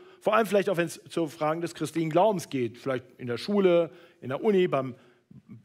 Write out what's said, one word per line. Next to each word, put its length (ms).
Vor 140
allem 100
vielleicht 240
auch, 80
wenn's 320
zu 180
Fragen 340
des 120
christlichen 380
Glaubens 380
geht, 280
vielleicht 280
in 80
der 140
Schule, 520
in 80
der 140
Uni, 240
beim, 280